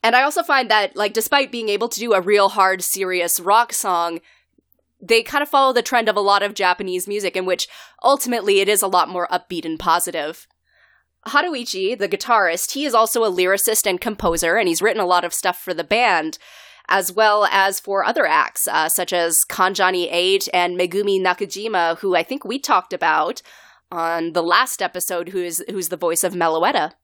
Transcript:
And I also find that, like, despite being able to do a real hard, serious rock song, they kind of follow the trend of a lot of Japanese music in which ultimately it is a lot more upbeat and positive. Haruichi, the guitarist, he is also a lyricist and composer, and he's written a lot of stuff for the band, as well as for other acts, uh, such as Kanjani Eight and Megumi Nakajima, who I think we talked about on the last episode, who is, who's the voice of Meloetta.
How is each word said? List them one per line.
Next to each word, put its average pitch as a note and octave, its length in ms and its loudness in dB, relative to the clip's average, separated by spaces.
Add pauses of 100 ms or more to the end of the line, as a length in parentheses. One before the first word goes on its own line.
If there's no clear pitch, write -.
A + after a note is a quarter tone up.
And A3+ 140 2
I B3+ 80 4
also D4 180 0
find C4+ 300 0
that, G#3+ 240 2
like, G#3 180 -2
despite C4 380 0
being A3+ 180 -6
able G3+ 200 -2
to G#3 100 -8
do A#3 140 0
a F#3+ 80 4
real G3+ 280 4
hard, F#3+ 320 2
serious F#3 580 -2
rock G#3 320 2
song, E3+ 480 -2 (800)
they A3+ 220 2
kind C#4+ 220 -2
of D4 60 -6
follow C4+ 240 4
the A#3 100 2
trend A#3 260 0
of G#3 60 0
a G#3 60 2
lot G3+ 200 4
of G3+ 140 -4
Japanese F3+ 520 -2
music G3+ 280 -4
in F#3 100 -2
which F#3 220 -2 (360)
ultimately G#3+ 580 2
it G3 80 2
is G#3 120 2
a G3+ 60 -2
lot F3+ 220 2
more F3+ 180 -4
upbeat F3+ 380 -6
and D#3+ 120 -6
positive. E3+ 720 -2 (800)
Haruichi, A#3+ 720 -2
the G3+ 120 -2
guitarist, F#3+ 640 0
he C#4 140 -6
is B3+ 100 -2
also A3+ 280 2
a G#3+ 80 2
lyricist F#3+ 540 0
and F#3 160 0
composer, F3 540 -2
and G#3 120 2
he's E3 140 0
written G#3+ 200 0
a F3+ 60 0
lot F3+ 180 4
of E3+ 80 -6
stuff - 260 -4
for F#3 140 -8
the E3 100 -4
band, F3 560 0 (480)
as F#3+ 240 0
well G#3 400 4
as G3 280 0
for G3 240 -2
other - 220 0
acts, - 420 0
uh, D#3 220 0
such F3 240 -2
as E3+ 340 0
Kanjani F#3 640 0
Eight F#3 420 0
and F3+ 280 0
Megumi F#3+ 420 0
Nakajima, F#3 760 -2
who F#3+ 160 0
I E3+ 80 2
think C4+ 200 -8
we B3 140 -6
talked B3 360 0
about E3 500 0 (480)
on E3 420 -4
the E3+ 100 0
last F#3+ 380 2
episode, F3+ 480 -6
who F#3 120 -6
is, F3 280 -6
who's F#3+ 200 -6
the F3+ 80 -6
voice E3 260 0
of F#3 100 -2
Meloetta. E3 580 0 (120)